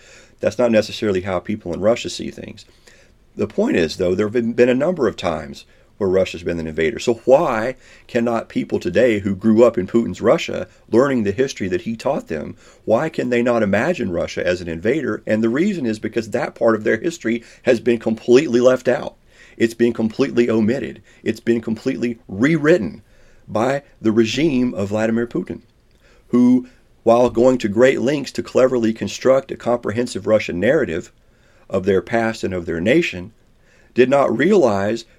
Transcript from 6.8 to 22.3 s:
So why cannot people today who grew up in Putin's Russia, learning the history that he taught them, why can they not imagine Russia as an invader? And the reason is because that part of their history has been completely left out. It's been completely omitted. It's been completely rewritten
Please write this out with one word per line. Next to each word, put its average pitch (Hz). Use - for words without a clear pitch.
So 120
why 131
cannot 117
people 113
today 104
who 98
grew 110
up 117
in 92
Putin's 117
Russia, 98
learning 131
the 98
history 127
that 180
he 113
taught 139
them, -
why 127
can 135
they 120
not 120
imagine 110
Russia 82
as 87
an 87
invader? 107
And 110
the 113
reason 165
is 110
because 110
that -
part 117
of 107
their 113
history 117
has 127
been 117
completely 120
left 127
out. -
It's 113
been 120
completely 120
omitted. 110
It's 110
been 117
completely 117
rewritten 143